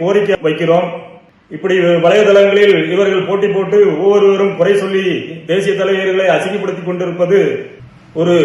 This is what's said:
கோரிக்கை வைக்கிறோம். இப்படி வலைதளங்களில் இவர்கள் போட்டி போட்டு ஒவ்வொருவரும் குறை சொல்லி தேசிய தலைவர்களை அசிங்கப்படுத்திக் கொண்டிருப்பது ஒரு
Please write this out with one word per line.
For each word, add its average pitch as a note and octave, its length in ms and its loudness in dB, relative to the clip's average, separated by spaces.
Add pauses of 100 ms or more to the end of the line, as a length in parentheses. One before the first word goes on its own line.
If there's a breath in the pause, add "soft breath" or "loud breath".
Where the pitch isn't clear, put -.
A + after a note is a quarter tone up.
கோரிக்கை G3 380 0 (100)
வைக்கிறோம். E3+ 400 0 (640)
இப்படி F#3 240 -4 (300)
வலைதளங்களில் G3+ 720 4 (200)
இவர்கள் F#3+ 340 0
போட்டி G3 220 -2
போட்டு F#3+ 280 -2 (120)
ஒவ்வொருவரும் G3 680 2
குறை F3+ 240 2
சொல்லி F#3+ 240 -2 (460)
தேசிய G3 260 -2
தலைவர்களை F#3+ 560 -2
அசிங்கப்படுத்திக் F#3 560 -4
கொண்டிருப்பது F3 500 -2 (840)
ஒரு F3 140 0 (100)